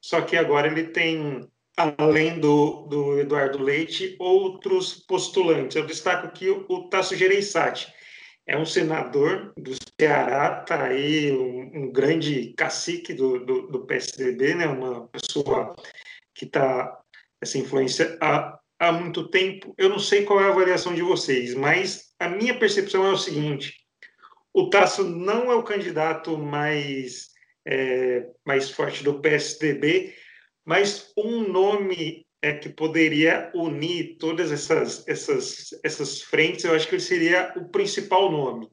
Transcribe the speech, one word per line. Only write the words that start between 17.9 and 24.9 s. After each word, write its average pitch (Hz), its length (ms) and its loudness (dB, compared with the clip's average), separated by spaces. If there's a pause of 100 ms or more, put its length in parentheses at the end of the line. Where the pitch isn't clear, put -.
há, 151 360 0 (220)
há 170 140 4
muito 170 340 -4
tempo. 190 500 -2
Eu 190 120 4
não 202 100 2
sei 202 240 4
qual 202 180 4
é 196 40 6
a 196 60 6
avaliação 180 440 2
de 165 80 -2
vocês, 131 500 0
mas 160 680 0
a 175 80 -4
minha 226 280 -2
percepção 196 480 2
é 196 60 4
o 190 80 2
seguinte: 147 560 -4 (800)
o 185 160 4
Tasso 202 320 6